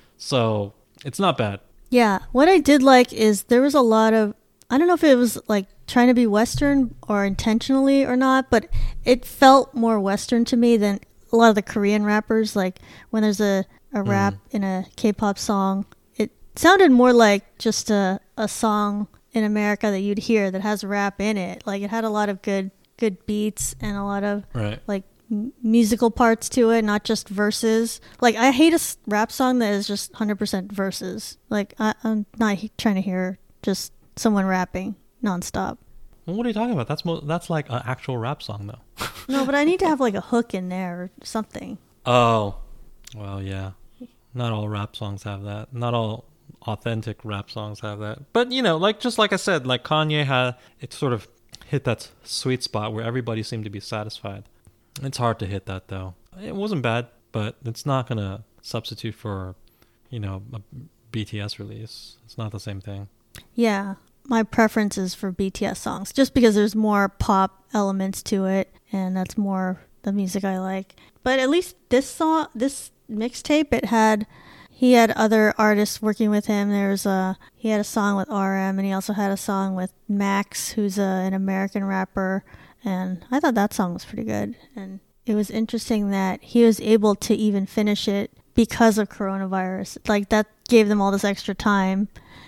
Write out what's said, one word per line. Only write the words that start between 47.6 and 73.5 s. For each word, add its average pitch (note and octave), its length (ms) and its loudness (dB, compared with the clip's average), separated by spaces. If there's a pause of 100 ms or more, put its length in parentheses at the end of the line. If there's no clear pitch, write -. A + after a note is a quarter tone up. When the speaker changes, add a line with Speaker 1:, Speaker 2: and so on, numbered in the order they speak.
Speaker 1:
have G#2 200 -10
that. G#2+ 340 -12
But, B3 180 -2
you C4 80 -2
know, F#3 160 2
like, G#3 240 -2
just A#3+ 160 -4
like G#3 160 2
I G3 40 0
said, E3 300 -2
like, B2+ 160 -2
Kanye D3+ 440 0
had, B2+ 300 0 (220)
it - 140 -16
sort C3 220 -2
of G#2 120 -8 (380)
hit C#3+ 200 -4
that - 260 -4 (120)
sweet - 400 -4
spot G#2+ 300 -6
where A2 100 -6
everybody A#2 400 -4
seemed A2 220 -8
to G#2+ 60 -10
be G2+ 100 -10
satisfied. G#2 640 -10 (560)
It's C3+ 160 -8
hard A#2 220 0
to G#2 80 -6
hit F#2+ 200 -8
that, F#2+ 220 -12
though. F#2+ 280 -12 (220)
It G3+ 160 -12
wasn't G3 280 -4
bad, A#2+ 260 -2 (240)
but G#2+ 320 -6
it's A2+ 220 -10
not C3 200 -2
gonna G#2 380 -6 (160)
substitute A2+ 540 -10
for, F#2+ 400 -10 (560)
you A#2+ 100 -10
know, G2 220 -8 (100)
a G#2+ 80 -12 (520)
B A2 120 -6
T G#2 160 -10
S G2+ 180 -10
release. G#2+ 680 -16
It's - 100 -20
not A2 160 -8
the G#2+ 80 -10
same G2 220 -12
thing. G2+ 260 -12 (460)
Speaker 2:
Yeah, G3+ 400 -2 (320)
my A3+ 160 0
preference G#3+ 560 0
is F#3 160 -4
for F#3+ 160 -8
B F#3+ 200 -4
T - 140 -6
S - 160 -6
songs, G3+ 320 -8
just C4+ 220 2
because A#3 200 6
there's G#3 220 2
more G#3 320 2
pop - 640 0
elements G3 520 -2
to G3 220 -2
it, F#3+ 260 -2 (200)
and F#3 240 -4
that's F#3 200 -6
more F#3 440 -4 (220)
the G3 100 -4
music G3 320 -4
I F#3+ 140 -2
like. F#3+ 360 -8 (280)
But C4 180 0
at C4 100 0
least F4 260 -2 (120)
this C4+ 200 2
song, D#4+ 460 0
this C4+ 360 -6 (200)
mixtape, B3+ 640 -2